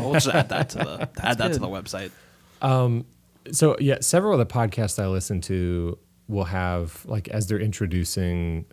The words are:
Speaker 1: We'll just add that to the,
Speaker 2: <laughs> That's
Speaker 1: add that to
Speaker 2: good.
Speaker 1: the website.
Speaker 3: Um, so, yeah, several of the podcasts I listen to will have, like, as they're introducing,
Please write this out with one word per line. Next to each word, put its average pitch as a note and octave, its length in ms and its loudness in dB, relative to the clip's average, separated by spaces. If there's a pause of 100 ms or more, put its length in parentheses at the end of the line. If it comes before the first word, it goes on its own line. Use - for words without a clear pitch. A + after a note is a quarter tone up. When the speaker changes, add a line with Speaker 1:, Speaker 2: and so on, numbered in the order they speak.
Speaker 1:
We'll B2+ 140 0
just C#3+ 140 4
add D3 200 2
that B2+ 220 -2
to - 80 -8
the, - 180 -4
Speaker 2:
<laughs> - 160 -6
That's - 80 -12
Speaker 1:
add A#2+ 180 2
that A2+ 140 2
to C#3+ 60 0
Speaker 2:
good. - 20 -2
Speaker 1:
the F#2+ 80 -4
website. F#2+ 440 -8 (500)
Speaker 3:
Um, B2 420 4 (480)
so, D3+ 260 4
yeah, C#3 220 2
several G3 320 2
of D3 60 6
the A2+ 120 4
podcasts A2+ 480 0
I G2 100 0
listen F#2+ 340 -2
to F2 560 -2 (300)
will G2+ 160 -2
have, F2+ 600 -2
like, G#2+ 240 -4
as G#2+ 180 -2
they're G2+ 140 0 (440)
introducing, E2+ 680 -2